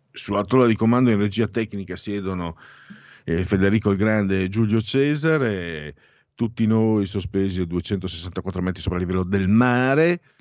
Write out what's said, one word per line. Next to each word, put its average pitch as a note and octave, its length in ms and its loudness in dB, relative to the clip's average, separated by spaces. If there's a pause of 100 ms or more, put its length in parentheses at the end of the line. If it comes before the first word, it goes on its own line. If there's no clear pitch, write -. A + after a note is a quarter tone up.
(120)
sulla G2+ 320 -4
tolla B2 220 4
di A2+ 100 4
comando A#2+ 360 4
in G#2 80 4
regia G#2 280 0
tecnica G2 480 -6
siedono, F#2 640 -6 (680)
eh, E2 200 0
Federico G2 480 2
il G2 60 2
Grande G2 460 0
e F#2+ 60 -2
Giulio A2 320 0
Cesare, A#2 1120 -2 (380)
tutti A#2 320 -2
noi A2 400 2
sospesi F#2+ 560 -2
a F2+ 40 -2
duecentosessantaquattro F#2 960 -6
metri F2+ 200 -4
sopra F2+ 160 -2
il F2+ 80 -2
livello F#2 180 -2
del F#2+ 240 -2
mare. B2+ 760 2 (200)